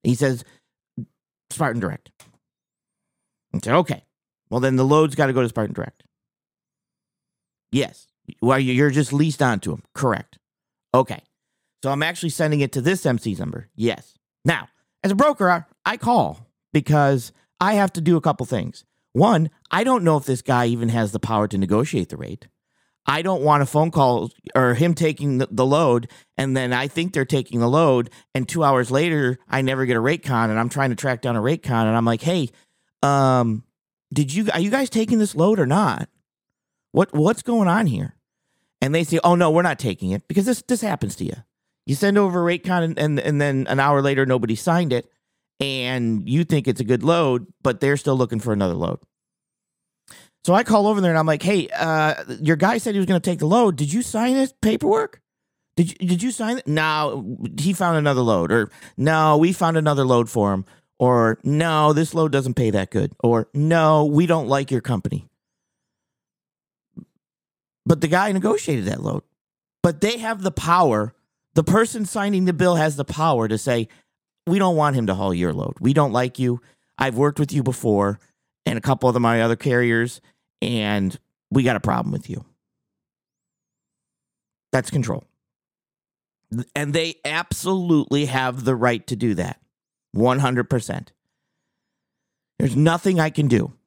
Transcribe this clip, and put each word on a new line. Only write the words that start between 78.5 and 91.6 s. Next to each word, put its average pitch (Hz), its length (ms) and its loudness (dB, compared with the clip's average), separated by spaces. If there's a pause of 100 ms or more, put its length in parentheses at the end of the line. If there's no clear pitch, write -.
and - 120 -2
a 110 40 -8
couple 131 260 0
of 120 120 2
my 117 220 2
other 113 140 2
carriers, 120 640 -2 (400)
and 104 560 -2 (320)
we 127 140 0
got 120 120 0
a 101 60 -4
problem - 300 -2
with - 180 -10
you." - 160 -12 (2250)
That's 127 200 -2
control. 120 340 -4 (1500)
And 147 180 -4
they 165 220 -2 (100)
absolutely 165 1000 0
have 131 380 -4
the 131 120 2
right 120 320 0
to 123 80 -6
do 107 180 0
that. 87 260 -6 (520)
One 123 280 2
hundred 123 300 0
percent. 104 420 -4 (1500)